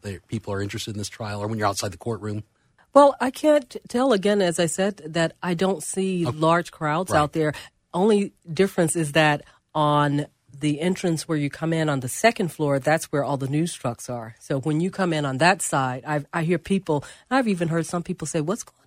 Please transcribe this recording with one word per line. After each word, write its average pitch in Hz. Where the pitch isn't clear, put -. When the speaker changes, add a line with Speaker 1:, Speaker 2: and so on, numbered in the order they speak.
Speaker 1:
the 95
people 104
are 98
interested 101
in 101
this 104
trial, 104
or 107
when 110
you're 107
outside 101
the 87
courtroom? 107
Speaker 2:
Well, 277
I 254
can't 302
tell. 254
Again, 202
as 175
I 170
said, 196
that 165
I 180
don't 175
see 190
Speaker 1:
Okay. 127
Speaker 2:
large 165
crowds 156
Speaker 1:
Right. 160
Speaker 2:
out 151
there. 156
Only 202
difference 180
is 156
that 151
on 147
the 147
entrance 175
where 165
you 143
come 160
in 160
on 139
the 127
second 220
floor, 143
that's -
where 143
all 139
the 131
news 156
trucks -
are. 113
So 139
when 156
you 190
come 180
in 147
on 131
that 175
side, 131
I've, 151
I 170
hear 170
people, 165
I've 254
even 175
heard 165
some 175
people 165
say, 165
"What's 170
going -